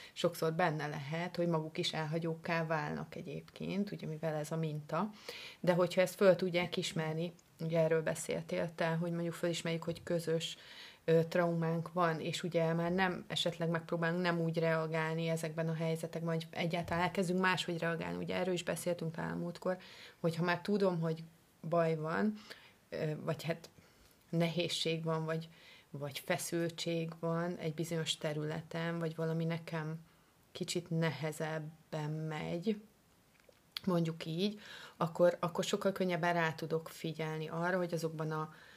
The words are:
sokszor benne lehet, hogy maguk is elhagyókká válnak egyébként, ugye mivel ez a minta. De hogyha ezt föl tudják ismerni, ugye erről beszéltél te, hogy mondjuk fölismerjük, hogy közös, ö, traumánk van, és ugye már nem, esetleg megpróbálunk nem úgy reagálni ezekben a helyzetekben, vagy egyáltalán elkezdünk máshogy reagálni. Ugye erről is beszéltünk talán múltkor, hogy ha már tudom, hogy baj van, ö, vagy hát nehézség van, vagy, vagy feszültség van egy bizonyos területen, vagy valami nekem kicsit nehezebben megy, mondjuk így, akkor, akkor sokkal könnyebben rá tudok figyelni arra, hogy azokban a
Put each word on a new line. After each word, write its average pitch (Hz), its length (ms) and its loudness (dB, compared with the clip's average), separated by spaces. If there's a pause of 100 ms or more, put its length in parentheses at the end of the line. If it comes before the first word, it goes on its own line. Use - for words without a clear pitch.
(120)
sokszor 165 400 0
benne 160 340 2
lehet, 156 500 -4
hogy 175 120 2
maguk 156 300 2
is 165 140 0
elhagyókká 165 760 0
válnak 156 480 -2
egyébként, 170 760 -6
ugye 160 160 -8
mivel 156 280 -4
ez 151 160 -4
a 165 60 -2
minta. 160 540 -2 (500)
De 175 120 4
hogyha 180 280 4
ezt 180 140 4
föl 190 220 8
tudják 175 400 0
ismerni, 165 560 -2 (280)
ugye 165 180 2
erről 160 240 6
beszéltél 165 720 -2
te, 170 140 0
hogy 165 240 0
mondjuk 170 220 -2
fölismerjük, 165 500 -2
hogy 170 180 -6
közös, 165 540 0 (480)
ö, 160 200 6
traumánk 165 680 2
van, 165 280 2
és - 220 -4
ugye 165 300 2
már 170 200 2
nem, 185 340 2
esetleg 165 420 0
megpróbálunk 170 540 0
nem 170 180 4
úgy 165 180 2
reagálni 160 680 2
ezekben 165 400 0
a 160 60 0
helyzetekben, 165 600 -2
vagy 165 160 -2
egyáltalán 170 520 0
elkezdünk 180 380 2
máshogy 185 380 2
reagálni. 170 460 -2
Ugye 180 100 -4
erről 185 200 2
is 175 80 -2
beszéltünk 170 520 -2
talán 170 240 -4
múltkor, 175 400 -4 (420)
hogy 165 160 0
ha 165 80 0
már 175 160 2
tudom, 190 400 2
hogy 165 220 -2 (460)
baj 165 280 4
van, 180 360 0 (560)
ö, 156 240 -2 (120)
vagy - 180 -2
hát - 280 -4 (600)
nehézség 165 720 0
van, 160 200 0
vagy, 160 240 -4 (420)
vagy 139 280 -8
feszültség 170 1000 -2
van 170 380 -2
egy 156 180 -4
bizonyos 160 420 -2
területen, 160 800 -4
vagy 160 180 -2
valami 165 280 0
nekem 165 560 -4 (520)
kicsit 175 380 -4
nehezebben 156 1200 -2
megy, 160 720 -2 (1040)
mondjuk 165 400 2
így, 190 340 0 (360)
akkor, 175 440 4
akkor 175 240 0
sokkal 202 280 2
könnyebben 175 400 2
rá 165 200 4
tudok 160 360 -2
figyelni 156 600 -4
arra, 170 280 0
hogy 175 180 0
azokban 160 360 -2
a 156 240 -4 (220)